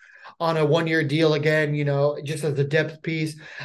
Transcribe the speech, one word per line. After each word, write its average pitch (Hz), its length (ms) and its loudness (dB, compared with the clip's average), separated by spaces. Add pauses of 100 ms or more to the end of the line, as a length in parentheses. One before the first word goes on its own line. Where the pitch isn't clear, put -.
(380)
on 165 200 0
a 156 80 4
one-year 160 380 2
deal 151 280 2
again, 156 420 2
you 147 120 -2
know, 143 360 0
just 147 220 -6
as 139 140 -2
a 139 60 2
depth 151 380 -2
piece. 160 380 -4 (240)